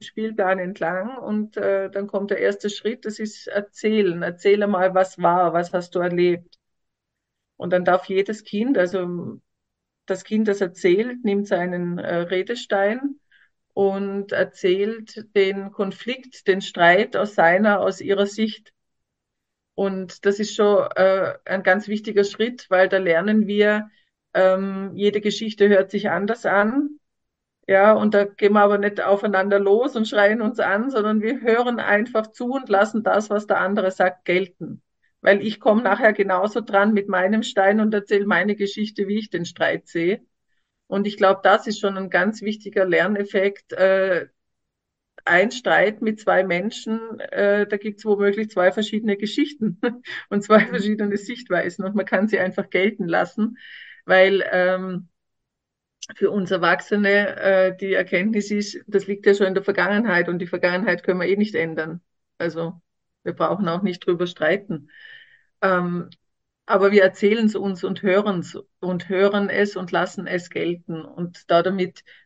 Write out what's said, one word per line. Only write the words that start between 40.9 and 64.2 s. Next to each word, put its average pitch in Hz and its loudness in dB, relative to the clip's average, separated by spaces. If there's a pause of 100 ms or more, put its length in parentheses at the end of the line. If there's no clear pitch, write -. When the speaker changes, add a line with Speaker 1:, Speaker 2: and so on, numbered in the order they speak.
Speaker 1:
ich 202 -6
glaub, 190 4
das 302 4
ist 208 -6
schon 196 -4
ein 190 -8
ganz 190 0
wichtiger 202 -2
Lerneffekt. 202 -2
Äh, 190 2 (960)
ein 180 4
Streit 185 0
mit 214 -4
zwei 185 2
Menschen, 220 -6
äh, 202 0
da 208 -6
gibt's 208 -8
womöglich 202 0
zwei 185 4
verschiedene 214 -2
Geschichten 214 -4
<laughs> - -8
und 202 -2
zwei 214 6
Speaker 2:
Mhm. - -12
Speaker 1:
verschiedene 208 -2
Sichtweisen 185 -6
und 196 -6
man 202 -2
kann 208 0
sie 202 -2
einfach 185 -4
gelten 190 -2
lassen, 185 -2 (480)
weil, 185 4
ähm, 185 -2 (1080)
für 185 0
uns 190 -4
Erwachsene, 196 0
äh, 190 2
die 190 -4
Erkenntnis 202 -2
ist, 208 -4
das 196 -2
liegt 202 -2
ja 202 8
schon 202 2
in 190 0
der 190 -2
Vergangenheit 208 0
und 175 -4
die 175 -8
Vergangenheit 175 -2
können 180 0
wir 175 -2
eh 196 2
nicht 208 0
ändern. 160 -4 (380)
Also 165 -6 (440)
wir - -6
brauchen 170 -2
auch 175 -2
nicht 180 -4
drüber 180 0